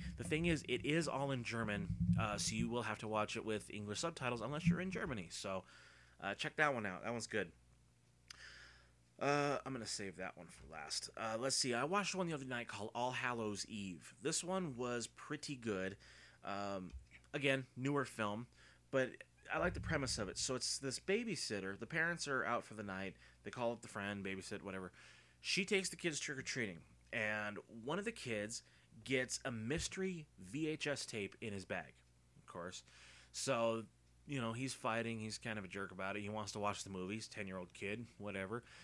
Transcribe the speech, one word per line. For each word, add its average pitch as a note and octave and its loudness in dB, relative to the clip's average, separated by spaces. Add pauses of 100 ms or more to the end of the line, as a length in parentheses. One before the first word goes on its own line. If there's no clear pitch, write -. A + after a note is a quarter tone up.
(180)
The - -4
thing E3 4
is, D#3+ 4
it A#2 2
is D3+ 4
all C#3 2
in B2 0
German, G#2+ 0 (320)
uh, G#2+ 2
so A2 0
you A2+ 4
will A#2+ 2
have A2 0
to A2 -4
watch G#2+ 2
it A2+ -2
with G#2+ 0
English G#2 -4
subtitles B2+ 0
unless D3 2
you're E3+ 6
in F#3 -2
Germany. A#2+ -2
So, F#2+ -2 (560)
uh, G2 0
check - -2
that D3 6
one A2 0
out. F#2 -2
That A2 0
one's A#2 -2
good. G2 2 (1700)
Uh, C#3+ 4
I'm C3+ -4
gonna A2+ -4
save F#2+ -4
that F#2 -4
one E2+ -12
for C#2+ -16
last. - -4
Uh, A2+ 0
let's C3+ 2
see. - 4
I A#2+ 4
watched F#3 2
one F#3 2
the D#3+ 0
other C3+ -4
night A#2+ -4
called G2+ -4
All B2 4
Hallows A#2 0
Eve. G2 -6
This D#3+ 2
one F3 0
was A#2+ 0
pretty - -6
good. G2+ 0 (480)
Um, G2 0 (420)
again, C3+ 4 (100)
newer C3+ 2
film, A2 0 (440)
but C3 4 (440)
I D#3 2
like E3+ 4
the F3 -4
premise D#3 2
of G#2 2
it. - -4
So - 2
it's - 0
this C3+ -2
babysitter. A#2+ 0
The A#2 -6
parents E3 0
are C3 4
out A2+ 4
for - -12
the G#2+ -6
night. F#2+ -2 (280)
They G#2 -6
call A#2+ 2
up A#2 -4
the A2 -12
friend, G2+ -2
babysit, F#2+ -4
whatever. F#2+ -6 (480)
She - 2
takes F#3+ 2
the - -10
kids D#3+ -2
trick-or-treating, B2 -2 (340)
and G#2+ 2 (280)
one D#3+ 0
of G3+ -2
the A#3 0
kids A2+ -2 (400)
gets B2+ 2
a C3+ 0
mystery D#3+ -2 (140)
V D#3 -2
H D#3 0
S C#3 0
tape G2+ -2
in G#2+ -2
his F#2+ -4
bag, E2+ -2 (440)
of - -20
course. F2+ -8 (480)
So, A#2 4 (440)
you C#3 0
know, A2+ 0
he's B2 -2
fighting. A2+ 2
He's G#2+ -4
kind A2 -4
of G2+ -4
a F#2 -6
jerk F#2+ -4
about F#2+ -2
it. G#2 -2
He G2+ -2
wants G#2+ -2
to A2 -2
watch G2+ 2
the G2+ -8
movie. F#2 -2
He's A2 -4
a - -10
ten-year-old F#2 -6
kid, A2 -4 (100)
whatever. G2+ -4 (200)